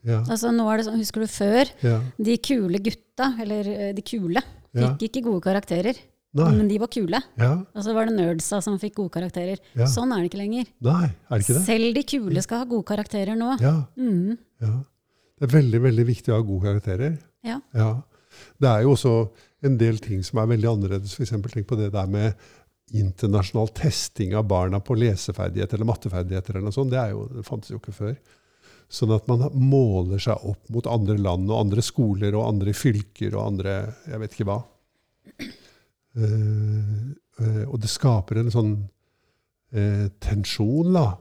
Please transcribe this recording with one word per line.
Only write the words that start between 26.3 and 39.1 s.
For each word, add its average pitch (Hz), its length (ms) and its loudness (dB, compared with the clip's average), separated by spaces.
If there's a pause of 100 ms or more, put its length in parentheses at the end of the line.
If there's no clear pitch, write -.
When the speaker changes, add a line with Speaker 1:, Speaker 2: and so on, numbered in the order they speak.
Speaker 1:
eller 95 140 -4
noe - 40 -4
sånt. 135 180 -2
Det 127 100 0
er 110 120 -2
jo, 104 160 -6
det 123 160 -12
fantes - 260 -10
jo 107 100 -10
ikke - 160 -14
før. 107 200 -4 (720)
Sånn - 280 0
at 107 100 -2
man 123 140 4 (160)
måler 107 640 4
seg 110 240 0
opp - 260 -6
mot 117 160 -4
andre 107 320 2
land 95 320 0
og 113 140 0
andre 104 180 2
skoler 101 540 0
og 113 100 0
andre 104 260 0
fylker 104 640 -2
og 104 120 -2
andre, 98 480 -4 (120)
jeg 113 140 -8
vet 107 160 -10
ikke 107 100 -2
hva. 101 140 -2 (1600)
Eh, 107 920 0 (300)
eh, 110 260 0
og 127 140 -4
det 107 120 -4
skaper 110 480 2
en 117 120 0
sånn, 110 180 2 (1000)